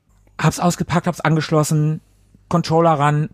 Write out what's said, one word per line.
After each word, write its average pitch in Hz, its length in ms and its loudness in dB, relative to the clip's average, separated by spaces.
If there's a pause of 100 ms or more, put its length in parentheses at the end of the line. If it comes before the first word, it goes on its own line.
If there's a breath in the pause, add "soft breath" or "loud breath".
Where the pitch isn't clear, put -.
(360)
Hab's - 220 0
ausgepackt, 175 480 -2
hab's 170 140 -4
angeschlossen, 156 800 0 (480)
Controller 165 440 2
ran, 147 420 0